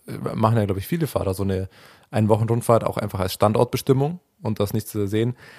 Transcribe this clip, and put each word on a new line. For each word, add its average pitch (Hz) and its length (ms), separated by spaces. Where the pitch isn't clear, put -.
äh, - 280
machen 113 220
ja, 104 80
glaub 98 120
ich, 98 100
viele 165 200
Fahrer 95 260
so 98 100
eine 95 260
Ein-Wochen-Rundfahrt 110 720
auch - 140
einfach 101 220
als 92 140
Standortbestimmung 127 840
und 110 160
das 107 140
nicht 110 140
zu 104 200
sehen. 110 280